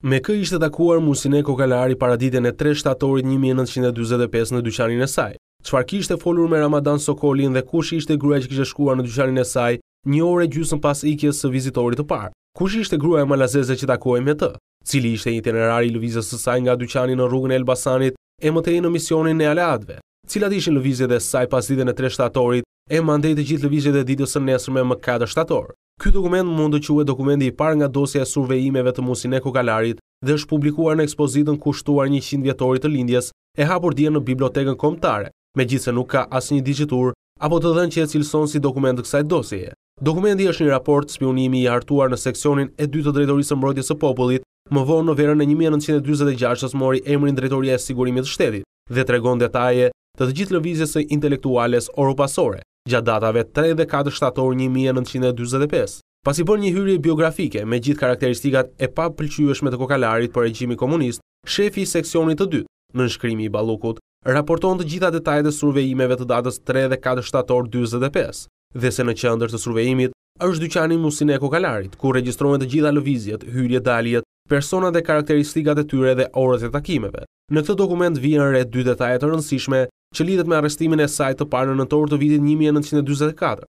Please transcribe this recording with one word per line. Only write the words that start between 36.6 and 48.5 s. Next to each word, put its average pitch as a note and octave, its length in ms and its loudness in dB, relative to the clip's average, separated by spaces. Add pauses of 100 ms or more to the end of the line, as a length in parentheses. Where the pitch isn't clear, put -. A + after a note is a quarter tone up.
digjitur C3 480 0 (260)
apo D#3 220 0
të E3 160 2
dhënë E3+ 160 0
që E3+ 100 0
e D3+ 120 -2
cilëson D3+ 340 0
si D3 160 -2
dokument C3+ 320 0
të A#2+ 80 -8
kësaj C#3+ 240 0
dosjeje. A#2 420 -4 (300)
Dokumenti F#3+ 480 2
është E3 160 0
një C#3 80 4
raport C#3+ 400 0
spionimi C3 480 0
i B2 80 4
hartuar C3 400 2
në B2 160 -2
seksionin C#3 480 0
e D3 160 -4
dytë D3 220 -2
të C#3 80 0
Drejtorisë C#3+ 340 2
së C#3 60 -2
Mbrojtjes C3+ 340 -2
së D3 80 -6
Popullit, B2+ 480 0 (240)
më C3+ 160 2
vonë D#3+ 220 2
në C#3+ 100 0
verën D3+ 220 4
e C#3+ 80 2
një D3+ 100 4
mijë D#3 140 2
nëntëqind D3 260 0
e C3 80 -6
dyzet C#3+ 240 2
e B2 80 -4
gjashtës B2 320 -2
mori C3 320 0
emrin C#3+ 320 2
Drejtoria C3 400 0
e B2 80 -4
Sigurimit B2+ 400 -2
të C#3 80 -8
Shtetit G#2+ 360 -2 (200)